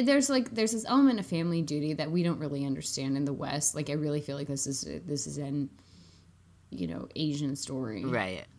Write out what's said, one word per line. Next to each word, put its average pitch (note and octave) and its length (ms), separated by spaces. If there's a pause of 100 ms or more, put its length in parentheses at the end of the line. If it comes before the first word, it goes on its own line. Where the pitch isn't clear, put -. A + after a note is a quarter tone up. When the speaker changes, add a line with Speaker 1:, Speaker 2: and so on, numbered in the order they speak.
Speaker 1:
there's, C#4 220
like, B3+ 240
there's A3 180
this A3 140
element B3+ 340
of F#3 60
family E3+ 360
duty D3+ 320
that D3+ 160
we F3 120
don't E3+ 160
really C#3+ 260
understand C3+ 520
in C#3+ 80
the C#3 100
West. C#3 400
Like, D3+ 160
I C#3+ 40
really D3+ 260
feel C#3 160
like C#3+ 120
this C#3 180
is, C#3 140 (260)
this C#3+ 200
is C#3+ 120
an, C#3+ 300 (1000)
you - 160
know, - 280
Asian D3 400
story. B2+ 500
Speaker 2:
Right. G2 400 (140)